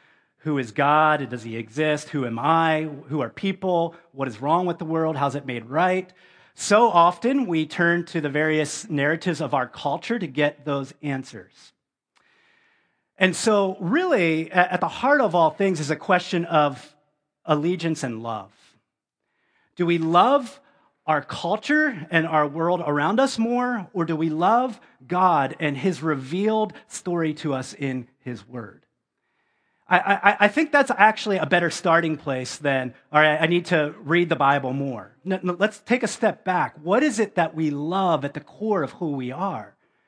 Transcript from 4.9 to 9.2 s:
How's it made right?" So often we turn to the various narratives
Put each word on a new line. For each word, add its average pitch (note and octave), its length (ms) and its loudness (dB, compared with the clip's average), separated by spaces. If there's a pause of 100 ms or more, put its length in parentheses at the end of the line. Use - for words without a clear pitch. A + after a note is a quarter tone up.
How's C#3 200 -2
it C3+ 100 -8
made A#2+ 180 -8
right?" F3+ 480 -2 (420)
So A3 360 4
often G3+ 560 4
we D#3+ 180 0
turn E3+ 420 0
to E3+ 140 -4
the D3 80 -4
various D3+ 600 -2
narratives D3+ 500 0